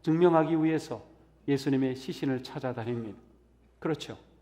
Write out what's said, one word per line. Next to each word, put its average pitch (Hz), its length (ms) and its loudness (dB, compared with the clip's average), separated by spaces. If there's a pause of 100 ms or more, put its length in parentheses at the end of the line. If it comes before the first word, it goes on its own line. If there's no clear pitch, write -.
증명하기 160 600 4
위해서 151 400 -2 (420)
예수님의 135 480 2
시신을 131 480 -4
찾아다닙니다. 117 760 -6 (600)
그렇죠. 151 380 -4 (260)